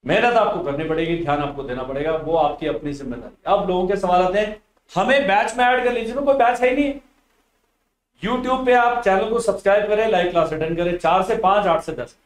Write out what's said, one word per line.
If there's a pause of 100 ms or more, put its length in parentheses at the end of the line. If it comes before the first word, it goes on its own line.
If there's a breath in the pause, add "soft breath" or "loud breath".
मेहनत
आपको
करनी
पड़ेगी,
ध्यान
आपको
देना
पड़ेगा,
वो
आपकी
अपनी
जिम्मेदारी।
अब
लोगों
के
सवाल
आते
हैं, (320)
"हमें
batch
में
ऐड
कर
लीजिए।"
तो
कोई
batch
है
ही
नहीं। (1300)
YouTube
पे
आप
channel
को
subscribe
करें,
लाइव
class
attend
करें,
चार
से
पाँच,
आठ
से
दस।